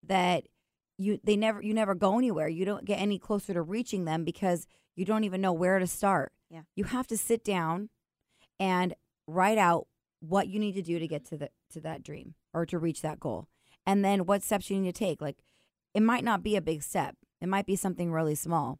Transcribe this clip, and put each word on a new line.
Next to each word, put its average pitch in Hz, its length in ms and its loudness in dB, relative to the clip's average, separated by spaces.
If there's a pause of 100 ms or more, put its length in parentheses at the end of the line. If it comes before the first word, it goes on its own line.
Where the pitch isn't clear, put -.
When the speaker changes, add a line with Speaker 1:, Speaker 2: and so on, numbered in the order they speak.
Speaker 1:
that 180 440 2 (520)
you, 196 260 0
they 214 120 6
never, 214 260 2
you 214 120 0
never 214 200 2
go 196 240 4
anywhere. 226 300 0
You 165 160 -2
don't 202 200 -4
get 190 160 -2
any 202 180 0
closer 202 360 -4
to 175 80 0
reaching 196 420 -4
them 160 200 -2
because 175 420 -2 (280)
you 185 100 -4
don't 220 200 0
even 185 160 -4
know 190 120 2
where 180 260 2
to 185 80 2
start. 175 460 0 (180)
Speaker 2:
Yeah. 165 120 -18 (120)
Speaker 1:
You 196 100 -4
have 254 240 -2
to 226 100 -2
sit 226 260 0
down 185 460 0 (680)
and 180 360 2 (320)
write 185 320 4
out 175 280 4 (340)
what 175 280 0
you 190 100 -4
need 208 180 -2
to 196 60 -4
do 170 160 -2
to 160 100 -4
get 147 180 -6
to 160 100 -10
the, 143 140 -10 (200)
to 165 100 -14
that 160 220 -10
dream - 320 -16 (200)
or 170 120 0
to 175 120 -2
reach 165 240 -2
that 151 180 -4
goal. 107 280 -6 (380)
And 196 180 4
then 190 220 2
what 202 160 2
steps - 280 -2
you 196 100 0
need 180 140 -2
to - 40 -14
take. 185 220 -2
Like, 147 160 -6 (580)
it 208 80 4
might 233 220 4
not 208 180 2
be 208 140 0
a 190 60 2
big 156 200 -2
step. - 340 -2 (240)
It 175 80 -4
might 196 180 0
be 196 100 0
something 175 340 -2
really 160 240 2
small 147 460 -2